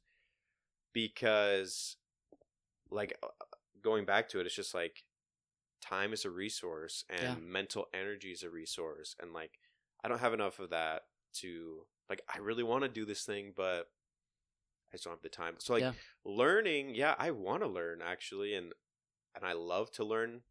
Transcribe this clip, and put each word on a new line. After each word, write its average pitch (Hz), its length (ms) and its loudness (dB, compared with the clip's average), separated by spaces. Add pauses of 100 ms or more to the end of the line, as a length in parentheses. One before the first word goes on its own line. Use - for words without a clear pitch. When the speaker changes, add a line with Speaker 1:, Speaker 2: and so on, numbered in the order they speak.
(920)
Speaker 1:
because, 104 1040 4 (920)
like, 104 320 -2
uh, - 80 -6 (520)
going 110 240 4
back 101 240 4
to 95 100 0
it, 87 80 0
it's - 80 -4
just, - 180 -4
like, 85 300 -4 (760)
time 98 340 0
is 104 120 -4
a 95 60 -2
resource, 87 760 -6
and 90 120 -2
Speaker 2:
Yeah. 87 140 0
Speaker 1:
mental 95 580 -4
energy 98 380 -6
is 85 120 -10
a 87 60 -8
resource, 80 680 -8
and, 87 140 -10
like, 82 260 -10 (440)
I - 40 -2
don't 120 120 0
have 120 140 4
enough 104 260 0
of 90 120 -6
that 80 320 0 (320)
to, 82 520 -8 (220)
like, 95 120 -4 (120)
I - 60 -6
really 113 240 0
wanna 127 260 2
do 110 160 -4
this 104 200 -4
thing, 101 300 -6
but 90 360 0 (1040)
I 92 40 -12
just - 80 -10
don't 85 80 -6
have 82 80 -12
the 82 80 -10
time. 85 300 -4
So, - 140 0
like, 120 120 6
Speaker 2:
Yeah. 131 80 0 (320)
Speaker 1:
learning, 139 720 4
yeah, 143 220 4
I 175 140 0
wanna 120 360 0
learn, 85 340 -2
actually, 98 540 -4
and, 87 180 -6 (640)
and 95 100 -6
I 90 80 0
love 87 400 0
to 110 120 0
learn. 117 460 0